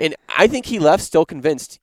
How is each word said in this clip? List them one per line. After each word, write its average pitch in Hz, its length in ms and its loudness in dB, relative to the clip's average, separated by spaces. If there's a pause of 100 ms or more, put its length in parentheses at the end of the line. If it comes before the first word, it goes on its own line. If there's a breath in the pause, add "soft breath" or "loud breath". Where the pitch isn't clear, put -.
And 156 140 -2 (200)
I 185 120 6
think 247 180 -6
he 226 140 -4
left 160 240 4
still 165 200 2
convinced 143 580 -6